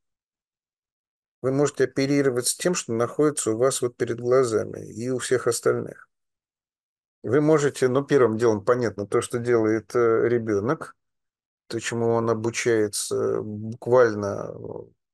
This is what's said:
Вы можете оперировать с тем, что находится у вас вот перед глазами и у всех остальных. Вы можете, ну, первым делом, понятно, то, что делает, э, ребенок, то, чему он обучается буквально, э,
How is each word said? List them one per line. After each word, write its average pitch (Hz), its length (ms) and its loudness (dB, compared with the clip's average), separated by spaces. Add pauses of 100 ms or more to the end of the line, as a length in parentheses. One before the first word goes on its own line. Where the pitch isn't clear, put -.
(1400)
Вы 127 80 -2
можете 135 340 0
оперировать 135 600 0
с - 80 0
тем, 180 200 -2
что - 180 -6
находится 120 580 0
у 110 60 0
вас 127 260 0
вот 120 140 -4
перед 120 240 -4
глазами 110 720 0
и 113 180 -8
у 127 80 -4
всех 123 300 -2
остальных. 120 600 -2 (1160)
Вы 127 160 2
можете, 147 480 2
ну, 135 160 0
первым 123 320 4
делом, 110 280 2
понятно, 113 420 0
то, 120 140 0
что - 180 -4
делает, 113 560 0
э, 117 340 2
ребенок, 120 680 -2 (720)
то, 113 120 -8
чему 117 300 -2
он 117 200 0
обучается 110 1120 -2
буквально, 107 1120 0
э, 110 280 -14 (320)